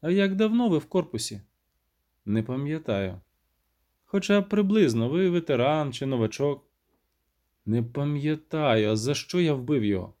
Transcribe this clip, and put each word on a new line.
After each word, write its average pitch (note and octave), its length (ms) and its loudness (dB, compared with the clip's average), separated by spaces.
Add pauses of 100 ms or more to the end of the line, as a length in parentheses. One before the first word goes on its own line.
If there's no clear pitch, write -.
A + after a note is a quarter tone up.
«А D#3+ 100 -2
як G3 240 2
давно A3 340 2
ви E3 80 4
в C#3+ 80 -2
корпусі?» A2+ 560 -4 (840)
«Не G#2+ 180 0
пам'ятаю». B2 800 -4 (840)
«Хоча G3+ 360 0
б G3 80 -6
приблизно, F#3+ 600 2
ви F3+ 200 0
ветеран D3+ 640 0
чи C#3 120 -6
новачок?» C3+ 600 -2 (1000)
«Не A#2 180 0
пам'ятаю, C#3+ 1080 0
а A2 40 2
за A2+ 180 -2
що F3+ 280 -2
я D#3+ 120 4
вбив B2+ 300 0
його?» F#2+ 380 -2